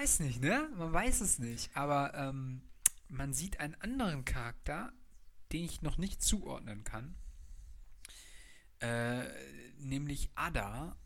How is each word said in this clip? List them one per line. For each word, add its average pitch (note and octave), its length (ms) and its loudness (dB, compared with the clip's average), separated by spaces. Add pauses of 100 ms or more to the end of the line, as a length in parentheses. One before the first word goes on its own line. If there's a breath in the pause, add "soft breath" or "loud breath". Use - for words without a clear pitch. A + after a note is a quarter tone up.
weiß - 180 6
nicht, B2+ 220 2
ne? B3+ 340 4
Man E3 160 -2
weiß G#3+ 300 6
es F3+ 180 4
nicht. A#2 380 -2
Aber, C#3+ 380 4
ähm, C3+ 460 -2 (460)
man C#3 240 -2
sieht D#3+ 300 -2
einen D3+ 140 -4
anderen G#3 500 0
Charakter, C#3+ 680 -2 (640)
den E3 100 0
ich - 180 -6
noch D3 160 2
nicht F#3 240 0
zuordnen A2 640 2
kann. C3 320 -6 (1700 loud breath)
Äh, A#2 420 2 (560)
nämlich C#3 560 0
Ada, C#3 720 0